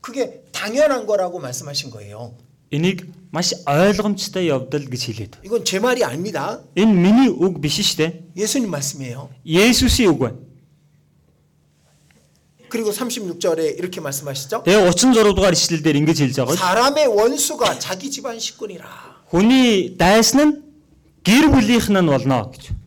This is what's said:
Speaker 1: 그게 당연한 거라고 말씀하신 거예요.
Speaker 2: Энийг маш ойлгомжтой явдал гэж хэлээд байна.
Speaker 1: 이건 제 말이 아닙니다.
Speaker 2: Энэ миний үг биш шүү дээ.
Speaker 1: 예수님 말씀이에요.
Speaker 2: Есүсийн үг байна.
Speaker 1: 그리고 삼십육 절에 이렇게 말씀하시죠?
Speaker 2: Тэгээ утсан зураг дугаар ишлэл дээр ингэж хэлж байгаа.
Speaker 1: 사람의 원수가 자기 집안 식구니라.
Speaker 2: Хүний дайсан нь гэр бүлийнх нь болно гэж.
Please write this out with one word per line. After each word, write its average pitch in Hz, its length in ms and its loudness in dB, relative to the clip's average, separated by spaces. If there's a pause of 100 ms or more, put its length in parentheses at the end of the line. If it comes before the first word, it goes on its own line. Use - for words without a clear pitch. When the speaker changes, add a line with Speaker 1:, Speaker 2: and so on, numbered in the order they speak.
Speaker 1:
그게 - 500 -10
당연한 247 540 0
거라고 185 340 -2
말씀하신 143 520 -10
거예요. 107 420 -16 (380)
Speaker 2:
Энийг 175 360 -2 (240)
маш 170 220 -4 (120)
ойлгомжтой 190 840 0
явдал 135 360 -4
гэж 123 200 -10
хэлээд 107 320 -10
байна. - 80 -20
Speaker 1:
이건 202 200 -6
제 190 160 -4
말이 247 240 0
아닙니다. 165 560 -6 (160)
Speaker 2:
Энэ 214 160 4
миний 208 400 4
үг 165 320 -2
биш 147 160 -2
шүү - 200 -2
дээ. 160 120 0 (240)
Speaker 1:
예수님 214 360 -2
말씀이에요. 135 580 -10 (180)
Speaker 2:
Есүсийн 220 640 4
үг 131 80 0
байна. 117 160 -2 (2250)
Speaker 1:
그리고 220 220 -4
삼십육 220 480 -8
절에 165 280 -2 (120)
이렇게 180 220 -10
말씀하시죠? 143 680 -8
Speaker 2:
Тэгээ 190 200 4
утсан 240 280 4
зураг 208 200 4
дугаар 185 200 2
ишлэл 160 280 -2
дээр 151 200 2
ингэж 151 160 2
хэлж 135 240 0
байгаа. 131 120 0
Speaker 1:
사람의 240 520 2
원수가 233 720 0
자기 185 320 -8
집안 233 280 -10
식구니라. - 920 -14
Speaker 2:
Хүний 220 680 4
дайсан 220 400 4
нь 302 120 6 (720)
гэр 277 280 6
бүлийнх 233 400 4
нь 196 160 4
болно 127 440 0
гэж. - 200 -16 (160)